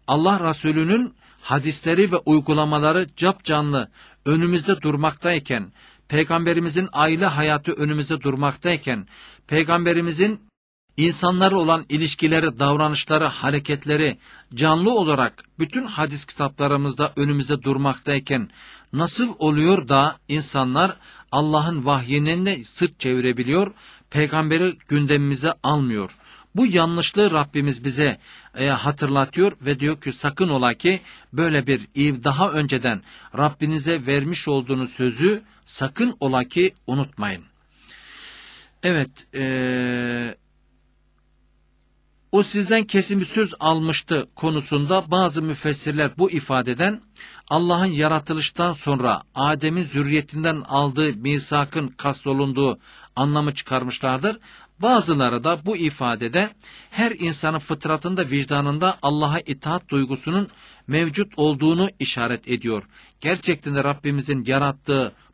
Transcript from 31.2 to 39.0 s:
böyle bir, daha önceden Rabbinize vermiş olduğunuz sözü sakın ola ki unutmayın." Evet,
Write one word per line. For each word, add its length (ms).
böyle 340
bir, 140
daha 280
önceden 500
Rabbinize 720
vermiş 400
olduğunuz 420
sözü 520
sakın 540
ola 240
ki 300
unutmayın." 560
Evet, 520